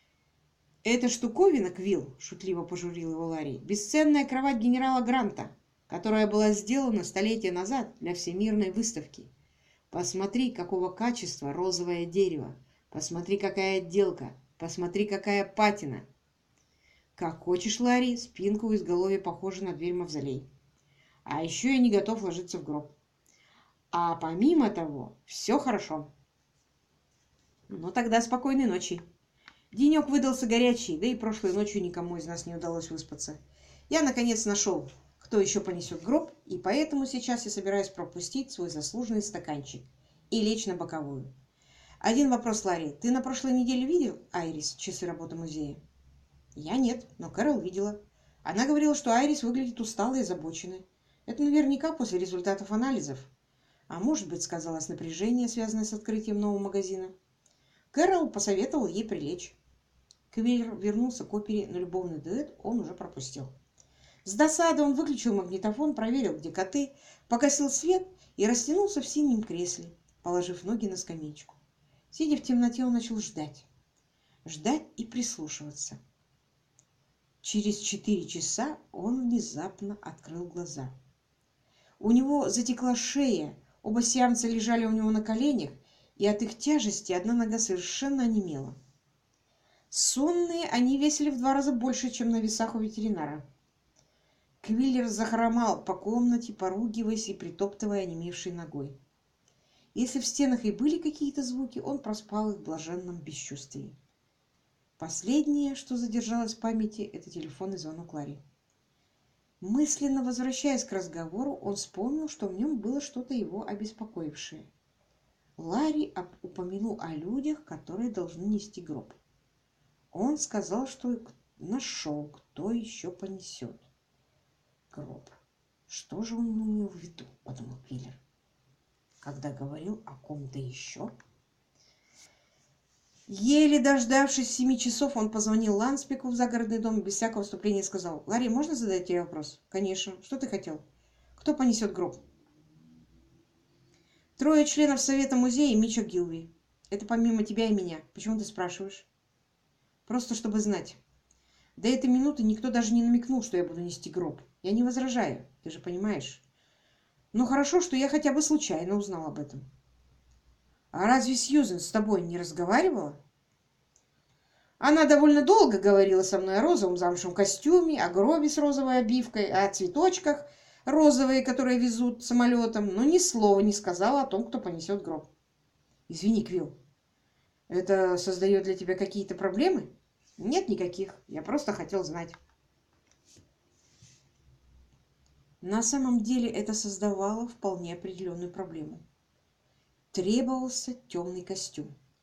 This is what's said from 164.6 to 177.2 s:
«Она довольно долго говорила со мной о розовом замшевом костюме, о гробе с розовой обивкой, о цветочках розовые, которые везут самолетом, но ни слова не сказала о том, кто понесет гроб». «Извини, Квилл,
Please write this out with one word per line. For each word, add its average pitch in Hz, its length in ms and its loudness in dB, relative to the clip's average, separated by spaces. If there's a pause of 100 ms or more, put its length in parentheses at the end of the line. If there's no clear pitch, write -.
«Она 302 260 8
довольно 294 380 10
долго 277 360 8
говорила 196 440 8
со 185 180 0
мной 190 180 0
о 226 40 6
розовом 214 340 4
замшевом 180 400 -2
костюме, 311 640 4
о 175 60 2
гробе 277 400 4
с 302 100 0
розовой 269 400 2
обивкой, 226 500 2
о 196 220 2
цветочках 285 760 2 (400)
розовые, 269 580 6
которые 254 360 2
везут 240 460 0
самолетом, 233 720 4
но 220 100 2
ни 330 140 8
слова 208 420 6
не 208 120 6
сказала 202 500 2
о 254 40 0
том, 214 220 -2
кто 233 120 -4
понесет 185 420 -4
гроб». 160 260 -8 (800)
«Извини, 196 340 2
Квилл, 165 320 -4 (960)